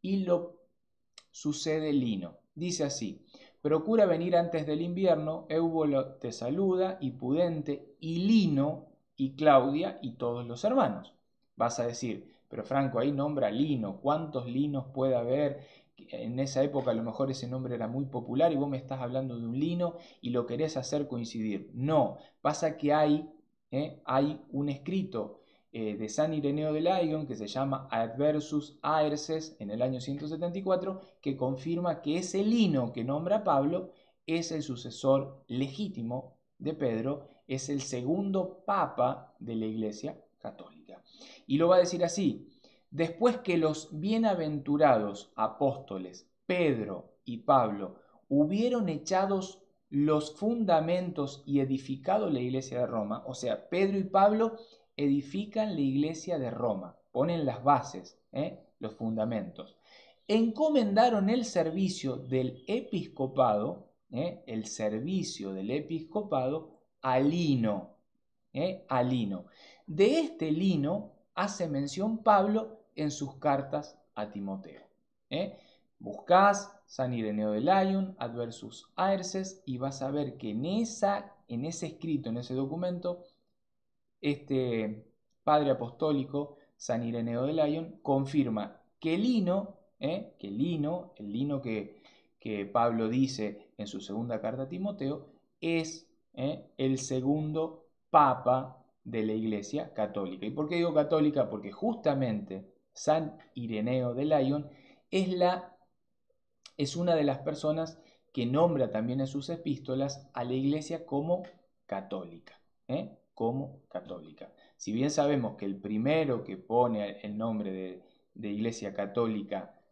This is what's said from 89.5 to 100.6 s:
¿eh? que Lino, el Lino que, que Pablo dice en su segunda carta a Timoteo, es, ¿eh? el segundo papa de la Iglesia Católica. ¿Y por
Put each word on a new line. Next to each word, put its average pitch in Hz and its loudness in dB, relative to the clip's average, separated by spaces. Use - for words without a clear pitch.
¿eh? 170 -4
que 98 -10
Lino, 160 -2
el 104 -12
Lino 139 -2
que, 110 -6
que 104 -4
Pablo 113 2
dice 113 -2
en 104 -8
su 98 -10
segunda 113 -4
carta 127 -4
a 135 -10
Timoteo, 175 -6
es, 165 -4
¿eh? 135 -6
el 135 2
segundo 151 -2
papa 131 4
de 113 -2
la 110 0
Iglesia 110 -4
Católica. 98 -4
¿Y 110 -6
por 151 -2